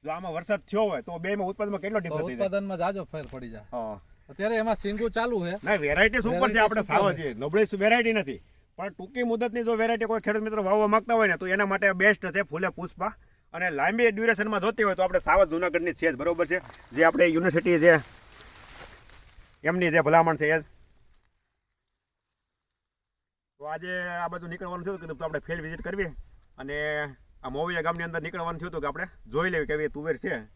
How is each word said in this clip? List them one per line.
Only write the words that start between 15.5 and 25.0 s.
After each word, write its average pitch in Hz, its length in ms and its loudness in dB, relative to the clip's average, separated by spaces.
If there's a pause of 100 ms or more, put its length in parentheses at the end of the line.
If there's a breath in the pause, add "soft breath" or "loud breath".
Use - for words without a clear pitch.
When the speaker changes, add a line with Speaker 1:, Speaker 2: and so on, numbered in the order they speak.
Speaker 1:
છે 165 180 0
જ, 131 40 -2
બરોબર 165 300 0
છે? 175 160 -2 (320 loud breath)
જે 143 100 6
આપણે 165 220 8
યુનિવર્સિટી 170 540 4
જે 165 200 10 (1600)
એમની 175 280 2
જે 165 100 4
ભલામણ 165 340 4
છે 151 100 -2
એ 156 140 2
જ. 147 40 -10 (3000)
તો 143 60 -14
આજે 175 360 -6
આ 175 260 -4
બાજુ 175 200 -8
નીકળવાનું 175 380 -10
થયું 190 120 -6
હતું, 165 120 -14